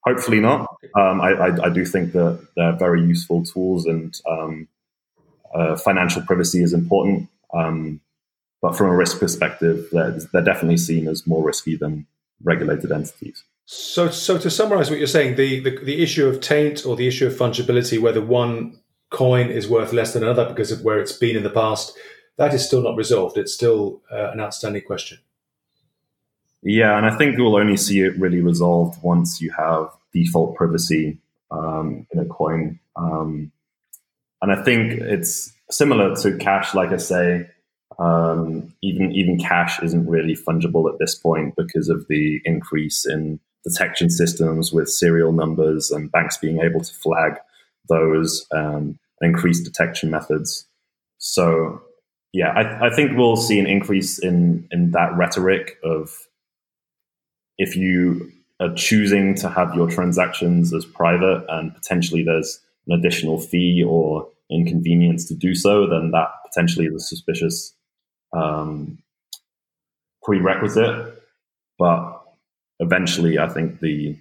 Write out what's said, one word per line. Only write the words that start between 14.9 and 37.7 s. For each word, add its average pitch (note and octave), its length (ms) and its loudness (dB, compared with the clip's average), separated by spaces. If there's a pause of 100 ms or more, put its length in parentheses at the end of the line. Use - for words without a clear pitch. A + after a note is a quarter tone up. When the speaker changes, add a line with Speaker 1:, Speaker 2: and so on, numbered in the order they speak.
Speaker 2:
what D3 80 -2
you're D3 100 0
saying, C3 260 2
the, C3+ 240 2
the, C3 200 -4
the C#3+ 240 -2
issue D3+ 260 2
of C3 120 0
taint D3 460 0
or B2 80 -2
the B2 140 0
issue B2+ 180 0
of A#2 80 0
fungibility, B2 680 0
whether A2+ 200 2
one A#2 580 -2 (320)
coin B2+ 400 2
is A2 180 -6
worth A2+ 240 0
less A2+ 200 0
than A2+ 100 -2
another A#2+ 240 2
because A2+ 240 -4
of A2 120 -6
where G#2+ 180 2
it's - 120 -6
been A2+ 240 0
in G#2 60 -2
the G2+ 80 -2
past, A2 480 -2 (400)
that D3 160 2
is B2+ 100 0
still B2+ 180 2
not A#2 140 -2
resolved. G#2 400 0
It's G#2 160 -4
still, A2 500 0 (100)
uh, G#2+ 180 -6
an A2 100 -8
outstanding G#2 420 -8
question. - 360 -10 (1400)
Speaker 1:
Yeah, G#2+ 340 4
and G#2+ 100 2
I A2+ 100 2
think C#3+ 200 2
you'll A2+ 200 4
only G#2 200 4
see G2 240 0
it F#2 180 2
really F2+ 220 2
resolved F2 600 2
once F2 380 0
you D#2+ 120 -6
have D#2+ 380 -2 (220)
default E2+ 440 0
privacy, E2 600 -2 (320)
um, D#2+ 640 -6
in - 60 -2
a E2+ 60 -2
coin. E2 560 -4 (160)
Um, D#2+ 560 -6 (880)
and G2 80 0
I F#2+ 120 0
think A2+ 320 2
it's - 580 -4 (180)
similar A2 460 4
to F#2+ 220 0
cash, G2 360 0
like F#2 160 2
I F#2 60 -2
say. F2 520 0 (500)